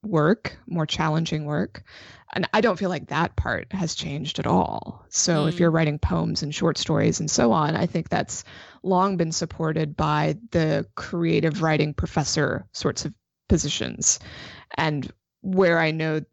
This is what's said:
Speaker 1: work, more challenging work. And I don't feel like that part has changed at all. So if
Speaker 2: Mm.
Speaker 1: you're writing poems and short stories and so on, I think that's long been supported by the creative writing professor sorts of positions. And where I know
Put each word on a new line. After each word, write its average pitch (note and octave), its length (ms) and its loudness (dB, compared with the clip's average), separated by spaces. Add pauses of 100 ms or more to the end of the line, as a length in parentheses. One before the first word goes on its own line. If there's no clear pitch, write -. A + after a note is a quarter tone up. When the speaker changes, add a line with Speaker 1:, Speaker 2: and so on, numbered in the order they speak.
Speaker 1:
work, F3+ 640 2
more E3 200 -2
challenging D#3 580 -2
work. - 400 -4 (480)
And - 220 -2
I - 60 4
don't G3 180 2
feel F#3+ 120 -2
like D#3+ 180 -6
that D#3+ 260 0
part - 380 -2
has F3 240 -2
changed D3+ 420 -6
at - 80 -2
all. - 640 0
So D#3 380 2
if E3 100 0
Speaker 2:
Mm. - 20 -10
Speaker 1:
you're E3+ 140 6
writing D#3 260 2
poems E3 460 0
and D3 100 -6
short - 240 0
stories - 400 2
and D#3 100 -4
so A#3 220 4
on, D#3 240 2
I E3+ 120 0
think E3 220 -4
that's - 360 -4 (400)
long F#3+ 320 2
been E3 160 0
supported D#3+ 640 -2
by D3+ 420 2 (140)
the D#3+ 420 2
creative E3 680 0
writing D#3 320 2
professor - 800 -2
sorts - 320 -4
of D#3 80 -6 (360)
positions. - 720 0 (560)
And D3+ 340 -2 (300)
where F#3 400 4
I D#3+ 100 2
know D#3+ 300 0 (120)